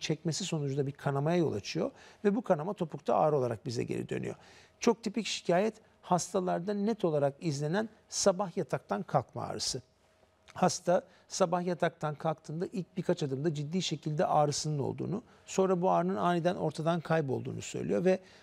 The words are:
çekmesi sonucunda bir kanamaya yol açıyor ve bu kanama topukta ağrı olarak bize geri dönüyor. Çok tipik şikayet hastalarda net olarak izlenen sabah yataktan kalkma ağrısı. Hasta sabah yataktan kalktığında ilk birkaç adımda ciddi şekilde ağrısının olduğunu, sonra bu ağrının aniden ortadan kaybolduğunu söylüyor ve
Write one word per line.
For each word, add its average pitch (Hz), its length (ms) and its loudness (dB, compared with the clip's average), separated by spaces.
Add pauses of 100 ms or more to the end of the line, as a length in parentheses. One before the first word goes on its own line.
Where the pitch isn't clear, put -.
çekmesi 160 440 -2
sonucunda 143 420 -2
bir 139 60 -4
kanamaya 143 440 0
yol 147 160 2
açıyor 156 380 -4 (340)
ve 202 100 4
bu 233 80 0
kanama 175 300 0
topukta - 420 -2
ağrı 151 220 6
olarak 120 300 0
bize 120 180 -4
geri - 240 -4
dönüyor. 120 260 -4 (460)
Çok - 240 2
tipik 208 220 -4
şikayet 190 480 0 (280)
hastalarda 180 720 0
net 208 300 0
olarak 143 360 2
izlenen 160 480 -2 (200)
sabah 190 480 0
yataktan 196 460 -4
kalkma - 400 -2
ağrısı. 101 400 -6 (720)
Hasta - 480 2 (260)
sabah 175 380 0
yataktan 165 480 -2
kalktığında 160 580 -4
ilk - 240 -8
birkaç 175 260 0
adımda 143 320 0
ciddi 151 280 -2
şekilde 156 440 -2
ağrısının 147 520 2
olduğunu, 127 440 -4 (240)
sonra 190 360 2
bu 185 80 2
ağrının 180 260 2
aniden 175 380 2
ortadan 160 460 -2
kaybolduğunu 117 640 -2
söylüyor 170 420 -2
ve 185 160 4 (220)